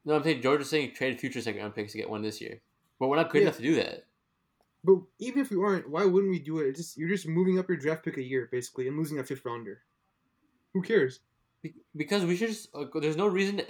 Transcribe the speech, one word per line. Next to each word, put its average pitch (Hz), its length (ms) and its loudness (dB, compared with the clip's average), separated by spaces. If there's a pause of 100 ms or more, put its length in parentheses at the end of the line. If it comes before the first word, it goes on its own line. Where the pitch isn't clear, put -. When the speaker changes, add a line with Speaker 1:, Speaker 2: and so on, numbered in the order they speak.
Speaker 1:
No, 151 120 2
I'm 147 80 2
saying 147 180 2
George 139 180 4
is 139 100 -6
saying 147 240 0
trade 131 280 -2
future 127 180 -6
second 101 220 -4
round 104 120 -8
picks 104 200 -6
to 107 60 -8
get - 100 -6
one 107 120 -4
this 107 200 -6
year. - 180 -12 (400)
But 131 80 2
we're 139 80 4
not 165 140 2
good - 100 2
Speaker 2:
Yeah. 202 80 8
Speaker 1:
enough 151 100 0
to 117 60 -8
do 151 120 4
that. - 280 -2 (800)
Speaker 2:
But 180 160 6 (200)
even 247 220 -2
if - 80 -2
we 202 80 -2
aren't, 185 320 0
why 165 160 0
wouldn't 190 260 4
we 175 80 0
do 156 200 -4
it? 143 80 0
It's 135 120 -2
just, 165 180 -10
you're 160 120 -2
just 190 180 -2
moving 185 320 2
up 180 80 -4
your 175 100 0
draft 151 280 -2
pick 160 120 -4
a 135 60 -4
year, 127 280 -2
basically, 127 360 -4
and 139 100 -4
losing 151 220 -2
a 127 40 -6
fifth 131 200 -8
rounder. 117 380 -10 (920)
Who 185 80 0
cares? 175 380 2 (420)
Speaker 1:
Be-, 156 120 -12 (220)
because 180 300 0
we 175 120 2
should 226 120 0
just, 220 260 -10
uh, 147 100 -8 (160)
there's 151 160 0
no 196 100 2
reason, 196 420 0